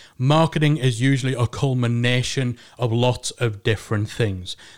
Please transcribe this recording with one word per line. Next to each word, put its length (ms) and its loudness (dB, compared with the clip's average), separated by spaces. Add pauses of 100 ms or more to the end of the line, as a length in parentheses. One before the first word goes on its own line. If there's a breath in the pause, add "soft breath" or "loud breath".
(200 loud breath)
marketing 580 2
is 240 0
usually 320 2
a 140 0
culmination 1080 0 (200 loud breath)
of 140 -2
lots 400 0
of 320 -4
different 440 0
things. 480 -4 (220 loud breath)